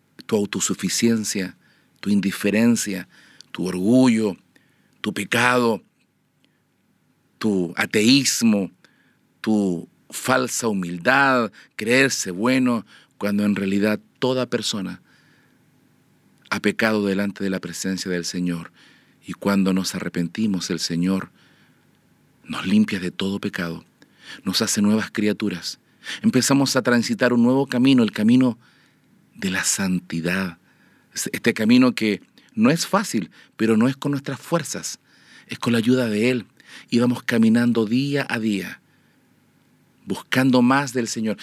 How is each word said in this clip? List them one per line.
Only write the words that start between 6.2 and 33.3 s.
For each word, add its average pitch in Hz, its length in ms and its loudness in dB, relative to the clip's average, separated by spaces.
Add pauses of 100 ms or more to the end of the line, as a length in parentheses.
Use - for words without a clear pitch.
tu 92 400 -2
ateísmo, 110 960 2 (680)
tu 101 480 0 (220)
falsa 127 580 -2
humildad, 110 840 0 (240)
creerse 120 560 0
bueno, 120 560 0 (320)
cuando 104 260 0
en 104 100 2
realidad 101 440 0 (180)
toda 127 300 -2
persona 101 520 -6 (1500)
ha - 100 -6
pecado 107 460 0
delante 98 380 -2
de 98 80 -4
la 95 80 -4
presencia 92 500 -8
del 87 160 -4
Señor. 87 460 -6 (560)
Y 92 60 -10
cuando 98 400 0
nos 92 200 -2
arrepentimos, 90 800 -4
el 85 80 -4
Señor 90 500 -2 (1120)
nos - 220 -10
limpia 101 340 2
de 90 120 -6
todo 98 280 -4
pecado, 85 460 -8 (580)
nos 98 180 -2
hace 107 200 0
nuevas 104 300 0
criaturas. 104 680 -4 (420)
Empezamos 131 560 2
a 127 40 2
transitar 120 520 2
un 120 100 4
nuevo 131 240 2
camino, 127 340 4
el 104 120 2
camino 120 440 4 (800)
de 98 160 -4
la 90 140 -4
santidad. 90 920 -2 (760)
Este 117 200 0
camino 123 400 4
que 104 280 -2 (320)
no 113 180 4
es 170 160 -2
fácil, 190 420 -2 (280)